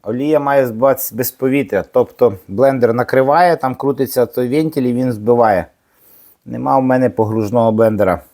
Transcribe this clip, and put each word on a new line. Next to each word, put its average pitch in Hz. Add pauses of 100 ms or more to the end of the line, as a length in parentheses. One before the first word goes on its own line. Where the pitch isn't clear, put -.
Олія 143
має 139
збиватися 120
без 120
повітря. 131
Тобто 120 (140)
блендер 123
накриває, 143
там 127
крутиться 135
той 123
вентиль 151
і 123
він 127
збиває. 107 (800)
Нема 127
в 131
мене 127
погружного 110
блендера. 104 (140)